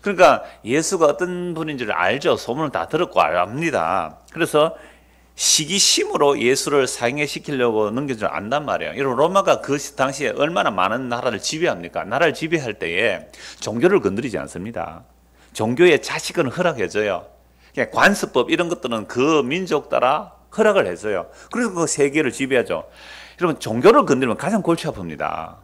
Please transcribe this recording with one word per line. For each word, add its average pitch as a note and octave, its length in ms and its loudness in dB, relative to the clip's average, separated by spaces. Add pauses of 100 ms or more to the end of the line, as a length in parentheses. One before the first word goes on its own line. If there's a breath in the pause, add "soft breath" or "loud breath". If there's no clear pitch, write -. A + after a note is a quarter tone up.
그러니까 E3+ 420 6 (220 loud breath)
예수가 D#3+ 400 2
어떤 F3+ 480 0
분인 D#3 240 -6
줄 G#2+ 160 -4
알죠. A2+ 420 2
소문을 C3+ 360 -4
다 E2+ 180 -4
들었고 D#3 320 0
압니다. F2+ 960 0 (160)
그래서 D#3+ 420 0 (600 loud breath)
시기심으로 D#3 1040 2
예수를 C#3 460 2
사형시키려고 B2 1040 -2
넘긴 C3 260 -4
줄 G#2 100 -4
안단 G#2+ 380 -4
말이에요. E2 320 -4
여러분, C3 200 -2
로마가 F3+ 440 2
그 C#3 160 -2
시-, - 180 -10
당시에 C3+ 400 -2
얼마나 D#3+ 360 0
많은 G#2+ 360 0
나라를 A#2+ 320 -2
지배합니까? G#2 640 -4
나라를 C#3+ 300 0
지배할 D3+ 400 -4
때에 F2+ 540 -2 (340 loud breath)
종교를 D3 400 2
건드리지 G2 380 -2
않습니다. E2 640 -10 (500 soft breath)
종교의 B2+ 480 4
자식은 - 480 -4
허락해줘요. G#2 800 -2 (460 soft breath)
그냥 B2+ 180 -2
관습법 C3+ 600 2
이런 E3+ 160 0
것들은 A#2 400 -6
그 D3 360 2
민족 D#3 460 -4
따라 C3 440 0 (220)
허락을 G3+ 300 4
해줘요. F2+ 420 -4 (240 loud breath)
그래서 A3+ 220 -2
그 E3 140 0
세계를 C#3+ 440 0
지배하죠. B2 560 -2 (540 loud breath)
여러분, - 180 0
종교를 E3+ 460 4
건드리면 B2+ 320 0
가장 F#3+ 240 -2
골치 E3 240 -2
아픕니다. E2 800 -8